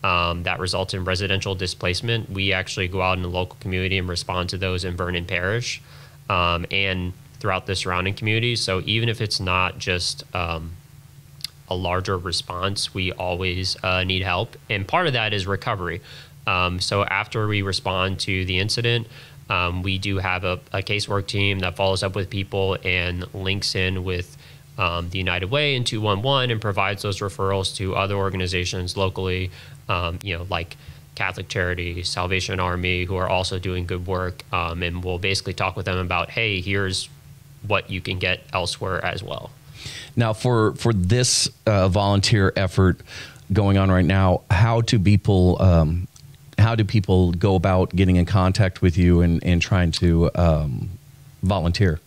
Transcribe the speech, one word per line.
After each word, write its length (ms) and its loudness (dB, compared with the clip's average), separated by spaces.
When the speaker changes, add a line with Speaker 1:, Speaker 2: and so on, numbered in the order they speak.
Speaker 1:
um, 420 0
that 140 -2
results 360 -4
in 100 -4
residential 500 -2
displacement, 760 -4
we 240 0
actually 340 -2
go 140 -2
out 160 2
in 40 -4
the 60 -4
local 320 -4
community 380 -2
and 100 -2
respond 400 -4
to 80 -6
those 260 -2
in 140 -6
Vernon 300 -2
Parish, 560 -4
um, 400 2
and 420 -2
throughout 280 -2
the 100 -2
surrounding 380 -2
communities. 480 -2
So 240 -2
even 240 0
if 100 -4
it's 200 -2
not 380 0
just, 460 -4
um, 380 -4
a 60 -2
larger 420 -2
response, 800 -6
we 180 -2
always, 680 -4
uh, 220 0
need 180 -2
help. 340 -4
And 180 -2
part 180 0
of 60 0
that 220 -2
is 120 -2
recovery. 540 -4
Um, 340 0
so 220 0
after 460 -2
we 140 0
respond 580 -2
to 240 -2
the 160 0
incident, 480 -2
um, 320 0
we 160 -2
do 200 -2
have 260 -2
a, 160 -2
a 80 -2
casework 460 -2
team 320 0
that 160 -2
follows 300 0
up 100 -2
with 160 -4
people 540 -2
and 400 -2
links 400 -4
in 300 -2
with, 320 -6
um, 320 -2
the 80 -6
United 320 -2
Way 240 0
and 100 -2
two 160 -4
one 220 0
one 300 0
and 80 -2
provides 420 -2
those 160 -4
referrals 580 -2
to 200 -4
other 180 0
organizations 840 -2
locally, 540 -2
um, 340 -2
you 160 -6
know, 100 -10
like 280 -6
Catholic 320 -6
Charities, 600 -4
Salvation 520 -2
Army, 440 0
who 120 -4
are 120 -2
also 300 -2
doing 260 -4
good 220 -6
work, 460 -4
um, 320 -2
and 180 -4
we'll 160 -4
basically 360 -4
talk 220 -4
with 100 -6
them 120 -2
about, 320 -2
"Hey, 300 -2
here's 480 -2
what 240 -2
you 100 -4
can 200 -6
get 320 -2
elsewhere 520 -4
as 160 -4
well." 300 -10
Speaker 2:
Now, 180 2
for, 420 2
for 180 0
this, 560 2
uh, 220 4
volunteer 680 4
effort 440 4
going 260 4
on 120 4
right 140 6
now, 460 4
how 300 6
do 180 2
people, 600 6
um, 480 6
how 160 6
do 100 4
people 480 4
go 220 4
about 400 4
getting 220 6
in 80 6
contact 560 2
with 160 4
you 240 6
and, 240 4
and 160 4
trying 320 2
to, 420 4
um, 540 2
volunteer? 640 2